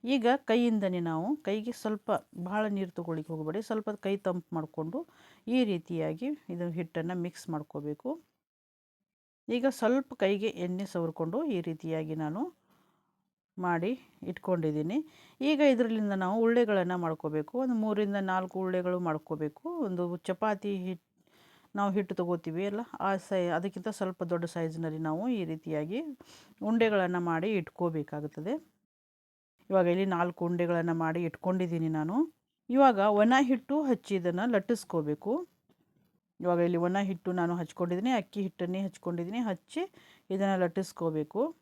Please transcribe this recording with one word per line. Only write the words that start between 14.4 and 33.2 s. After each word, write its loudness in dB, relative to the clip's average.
ಈಗ 4
ಇದರಲ್ಲಿಂದ 4
ನಾವು 0
ಉಳ್ಳೆಗಳನ್ನ 4
ಮಾಡ್ಕೋಬೇಕು. -2
ಒಂದು 0
ಮೂರರಿಂದ 0
ನಾಲ್ಕು -2
ಉಳ್ಳೆಗಳು 0
ಮಾಡ್ಕೋಬೇಕು. -4
ಒಂದು -2
ಚಪಾತಿ -2
ಹಿಟ್-, -8
ನಾವು 2
ಹಿಟ್ಟು 0
ತಗೋತೀವಿ -2
ಅಲ್ಲ, -2
ಆ 0
ಸೈ-, 0
ಅದಕ್ಕಿಂತ -2
ಸ್ವಲ್ಪ -4
ದೊಡ್ಡ 0
ಸೈಜ್ನಲ್ಲಿ -4
ನಾವು -2
ಈ 0
ರೀತಿಯಾಗಿ -4
ಉಂಡೆಗಳನ್ನ 2
ಮಾಡಿ 0
ಇಟ್ಕೋಬೇಕಾಗುತ್ತದೆ. -4
ಇವಾಗ 6
ಇಲ್ಲಿ 4
ನಾಲ್ಕು 0
ಉಂಡೆಗಳನ್ನ 2
ಮಾಡಿ 0
ಇಟ್ಕೊಂಡಿದ್ದೀನಿ 0
ನಾನು. 0
ಇವಾಗ 6
ಒಣ 6